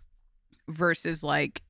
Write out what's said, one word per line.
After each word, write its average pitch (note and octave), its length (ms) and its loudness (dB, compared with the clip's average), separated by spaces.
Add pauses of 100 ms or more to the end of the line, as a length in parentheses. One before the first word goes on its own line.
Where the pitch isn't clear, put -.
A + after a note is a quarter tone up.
(680)
Versus, E3 560 0
like, D3 440 0